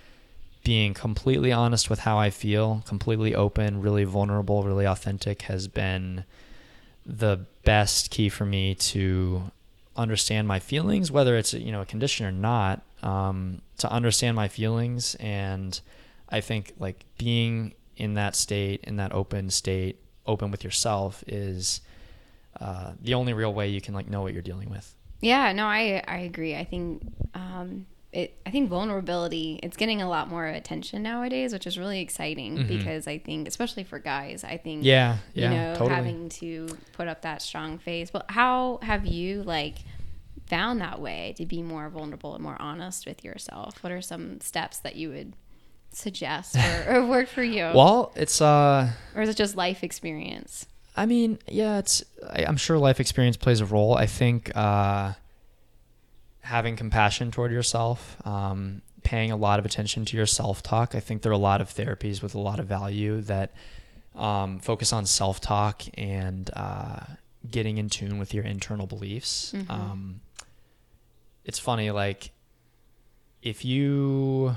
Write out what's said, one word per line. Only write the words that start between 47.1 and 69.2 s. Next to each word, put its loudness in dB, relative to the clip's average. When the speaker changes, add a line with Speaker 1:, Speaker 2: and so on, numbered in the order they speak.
Speaker 2:
for -2
you? 0
Speaker 1:
Well, 8
it's, 0
uh, 6
Speaker 2:
Or -2
is 2
it -2
just 0
life -2
experience? -10
Speaker 1:
I 2
mean, 4
yeah, 2
it's, 2
I, 2
I'm 4
sure 4
life 6
experience 4
plays 4
a 2
role. 6
I 6
think, 2
uh, 2
having 0
compassion 2
toward 0
yourself, 0
um, -2
paying -2
a -2
lot 4
of -2
attention -2
to -4
your 4
self-talk. 0
I -2
think -6
there 2
are 6
a 4
lot 6
of -4
therapies -4
with -6
a -2
lot -2
of -4
value -2
that, -2
um, -2
focus 0
on 0
self-talk 0
and, -4
uh, -8
getting 0
in -2
tune -4
with -6
your 0
internal -4
beliefs. -6